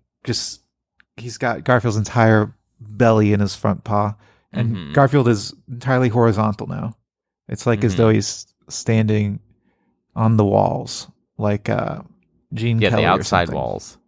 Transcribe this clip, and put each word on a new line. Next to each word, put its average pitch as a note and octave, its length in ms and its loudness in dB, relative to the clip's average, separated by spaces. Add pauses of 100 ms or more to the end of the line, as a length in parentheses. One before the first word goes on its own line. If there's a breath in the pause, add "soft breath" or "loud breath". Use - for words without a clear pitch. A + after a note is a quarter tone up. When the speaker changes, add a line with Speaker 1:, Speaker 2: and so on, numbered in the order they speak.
(240)
Speaker 1:
just, - 340 -8 (560)
he's A#2+ 220 -16
got A2 260 -4
Garfield's A#2+ 320 2
entire A2 580 2 (280)
belly G#2+ 500 2
in G#2 80 2
his G2+ 160 -2
front - 300 -4
paw. G#2 300 -2 (360 soft breath)
And A#2 240 -4
Speaker 2:
Mm-hmm. D2+ 160 -12
Speaker 1:
Garfield C3+ 380 4
is G#2+ 240 -2 (180)
entirely B2+ 380 0
horizontal G#2+ 580 0
now. - 300 -10 (500)
It's - 180 -10
like A2+ 200 0
as G#2 80 2
Speaker 2:
Mm-hmm. A2+ 80 0
Speaker 1:
though A2+ 80 6
he's G#2+ 360 -2 (220)
standing G#2+ 720 0 (800)
on A2+ 180 4
the G#2 80 4
walls, G#2 640 0 (300)
like, G#2 320 -2
uh, - 320 -4 (520)
Gene A2+ 280 -2
Speaker 2:
Yeah, - 80 2
the B2 80 0
Speaker 1:
Kelly G#2+ 80 2
or E2 60 2
Speaker 2:
outside F#2 360 0
Speaker 1:
something. - 80 -8
Speaker 2:
walls. A#1+ 420 -8 (100)